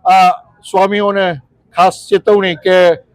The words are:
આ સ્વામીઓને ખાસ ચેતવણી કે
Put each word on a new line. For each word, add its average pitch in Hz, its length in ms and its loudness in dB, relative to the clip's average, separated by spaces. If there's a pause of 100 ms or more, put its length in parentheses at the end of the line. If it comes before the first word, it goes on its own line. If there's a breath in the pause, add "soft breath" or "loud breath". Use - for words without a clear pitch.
આ 180 280 2 (380)
સ્વામીઓને 196 680 -2 (340)
ખાસ 180 340 -2
ચેતવણી 190 560 0
કે 185 120 2 (380)